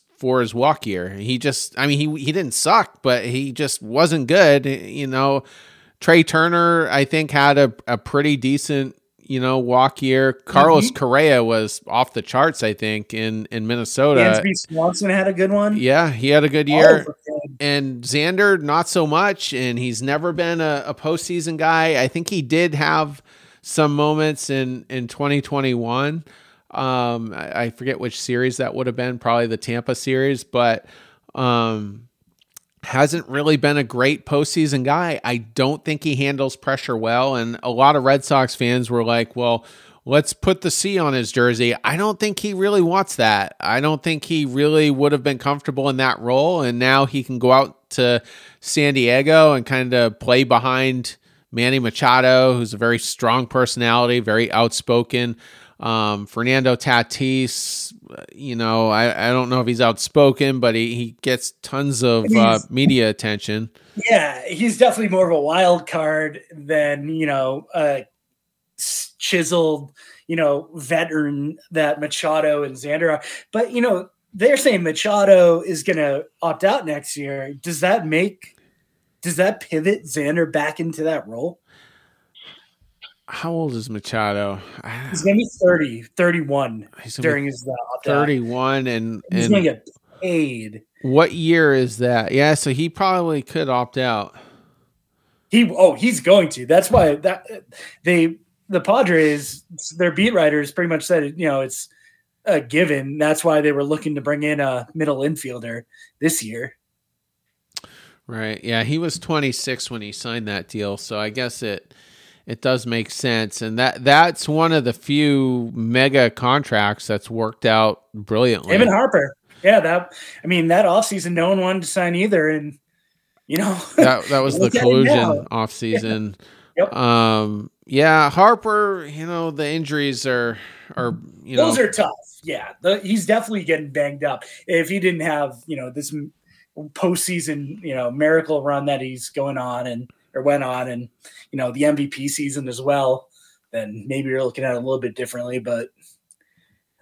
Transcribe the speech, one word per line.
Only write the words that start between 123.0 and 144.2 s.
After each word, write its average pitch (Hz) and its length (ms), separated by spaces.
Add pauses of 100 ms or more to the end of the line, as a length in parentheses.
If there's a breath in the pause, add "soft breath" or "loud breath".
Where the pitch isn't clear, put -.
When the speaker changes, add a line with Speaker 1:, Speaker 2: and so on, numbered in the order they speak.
Speaker 2:
you 156 100
know, 185 180 (120)
<laughs> - 80
Speaker 1:
That, 127 300
that 139 180
was 139 100
the 170 60
Speaker 2:
look - 160
at 120 40
it - 20
Speaker 1:
collusion 131 340
Speaker 2:
now. 113 180 (160)
Speaker 1:
offseason. 110 880 (400 soft breath)
Speaker 2:
Yeah. 180 80
Yep. - 100
Speaker 1:
Um, 110 760 (160)
yeah, 156 440
Harper, 208 760
you 151 200
know, 165 240
the 147 160
injuries 143 580
are, 120 320 (380 loud breath)
are, 117 240 (240)
you - 140
Speaker 2:
Those 302 220
Speaker 1:
know. 240 60
Speaker 2:
are - 60
tough. - 240 (300)
Yeah, - 360
the, 196 200
he's 196 260
definitely 220 380
getting 156 260
banged 143 320
up. 139 220 (240 loud breath)
If 165 200
he 190 120
didn't 175 220
have, 147 440
you 156 100
know, 127 140
this 143 240
m-, 143 180 (580 soft breath)
postseason, 170 920
you 139 140
know, 123 120
miracle 151 540
run 143 240
that 139 140
he's 127 300
going 139 280
on 123 300
and, 120 200 (260)
or 131 80
went 143 200
on, 127 260
and, 120 200 (420 loud breath)
you 143 60
know, 127 160
the 139 140
M 147 100
V 143 120
P 139 200
season 139 400
as 123 140
well, 139 460 (420 soft breath)
then 107 360
maybe 135 220